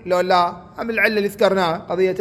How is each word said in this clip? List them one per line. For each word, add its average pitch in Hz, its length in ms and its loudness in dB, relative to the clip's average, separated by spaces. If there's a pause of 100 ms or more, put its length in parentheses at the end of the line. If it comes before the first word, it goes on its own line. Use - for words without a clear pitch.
لو 180 140 0
لا، 180 360 2 (220)
هم 233 120 -8
العلة 214 280 0
اللي 202 100 0
ذكرناها، 190 500 0
قضية 185 440 -2